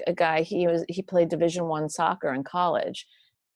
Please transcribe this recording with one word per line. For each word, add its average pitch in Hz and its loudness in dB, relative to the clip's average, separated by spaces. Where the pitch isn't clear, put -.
a 175 0
guy, 160 2
he 175 0
was, 170 2
he 175 -6
played 175 2
Division 170 0
One 156 -2
soccer 165 -2
in 135 -4
college, - -2